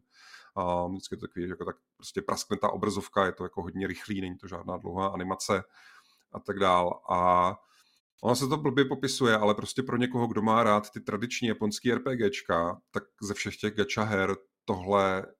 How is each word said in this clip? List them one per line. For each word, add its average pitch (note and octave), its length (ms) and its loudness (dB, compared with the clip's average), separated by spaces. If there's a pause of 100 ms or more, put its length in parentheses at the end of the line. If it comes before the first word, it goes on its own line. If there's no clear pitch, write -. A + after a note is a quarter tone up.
(560)
A F2 320 0
vždycky F#2+ 280 -8
je - 40 -14
to - 80 -12
takový, F2 220 -8
jako F2 160 -8
tak F2+ 100 -8 (220)
prostě - 240 -8
praskne - 360 -4
ta G#2 120 2
obrazovka, G2 560 0
je F2+ 60 0
to F#2 120 -8
jako F2+ 180 -8
hodně F#2 260 -4
rychlý, F#2+ 340 -6
není F#2 160 -8
to G2 100 -18
žádná F2+ 300 -8
dlouhá F2+ 300 -2
animace F#2 560 -2 (680)
a G#2 80 -12
tak G2 200 -6
dál. F2+ 500 4
A F2+ 460 4 (680)
ono A#2+ 120 4
se C3 120 -2
to D3+ 100 0
blbě C#3+ 280 2
popisuje, C3 520 2
ale G#2 180 4
prostě - 280 -6
pro A#2+ 140 -2
někoho, B2 300 0
kdo G#2+ 140 -2
má A2 220 4
rád G#2 280 4
ty - 80 -12
tradiční A2 480 -4
japonský G#2+ 440 0
R A#2 80 2
P C3 160 -4
Gčka, F2+ 640 0 (100)
tak - 120 -4 (180)
ze G2+ 120 -6
všech - 240 -6
těch G#2+ 160 -2
gacha G#2+ 300 0
her G2 320 2 (300)
tohle F#2+ 600 2 (140)